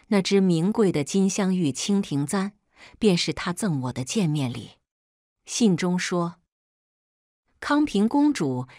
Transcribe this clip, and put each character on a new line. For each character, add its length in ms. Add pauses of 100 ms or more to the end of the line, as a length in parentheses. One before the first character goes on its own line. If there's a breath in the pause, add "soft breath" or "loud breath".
那 140
只 200
名 320
贵 180
的 140
金 240
镶 260
玉 160
蜻 300
蜓 260
簪， 240 (460 loud breath)
便 200
是 140
她 220
赠 300
我 100
的 100
见 260
面 220
礼。 200 (720)
信 320
中 200
说， 380 (1300)
康 220
平 240
公 260
主 340 (120)